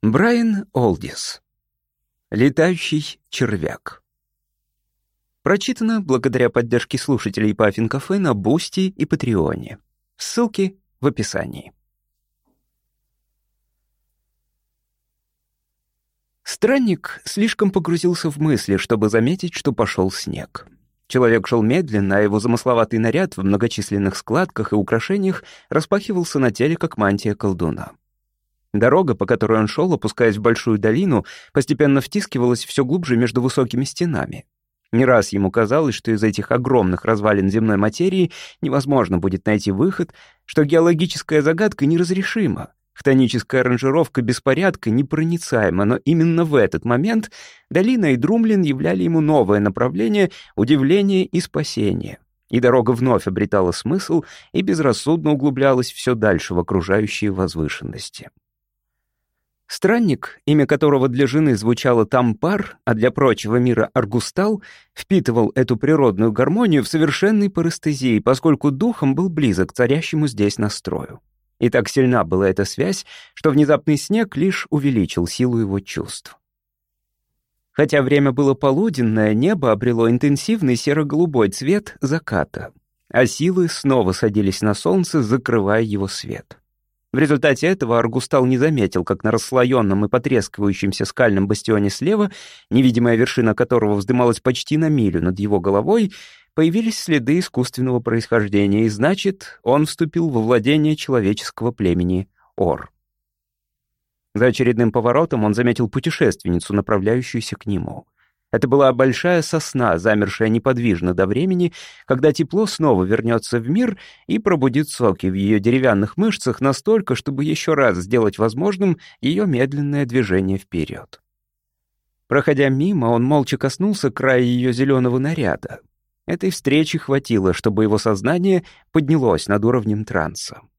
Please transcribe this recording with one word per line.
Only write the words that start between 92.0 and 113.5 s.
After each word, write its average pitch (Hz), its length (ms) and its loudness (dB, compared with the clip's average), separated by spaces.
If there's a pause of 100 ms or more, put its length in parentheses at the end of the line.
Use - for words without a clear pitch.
невидимая 120 460 4
вершина 113 400 2
которого 113 380 2
вздымалась 117 480 0
почти 127 340 -2
на 156 140 0
милю 101 340 0
над 92 160 -2
его 101 220 0
головой, 147 500 0 (440)
появились 202 440 0
следы 147 400 0
искусственного 127 640 -4
происхождения, 104 800 0
и 113 60 2
значит, 175 720 -4
он 143 220 2
вступил 165 420 -2
во 123 140 0
владение 139 560 2
человеческого 110 720 -2
племени 90 560 0 (300)
Ор. 85 340 -2 (1400)
За 113 140 2
очередным 120 440 2
поворотом 123 540 0
он 107 80 2
заметил 120 340 0
путешественницу, 101 840 -2
направляющуюся 110 800 -2
к - 100 -10
нему. - 420 -6 (480)
Это 120 140 0
была 135 240 6
большая 135 480 2
сосна, 123 560 -2
замершая 104 500 0
неподвижно 110 640 0
до 95 140 2
времени, 175 460 0 (320)
когда 131 260 2
тепло 170 360 0
снова 127 360 2
вернётся 113 560 0